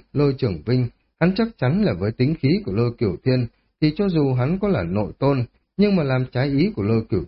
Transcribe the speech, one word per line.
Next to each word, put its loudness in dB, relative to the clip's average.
Lôi 2
Trưởng -2
Vinh, 0
hắn 2
chắc 0
chắn 0
là 0
với -2
tính 0
khí 0
của -6
Lôi 0
Cửu 0
Thiên, 0
thì 2
cho 0
dù 2
hắn 0
có -2
là 0
nội -2
tôn, 0
nhưng 4
mà 2
làm 0
trái 0
ý 2
của -4
Lôi 2
Cửu 0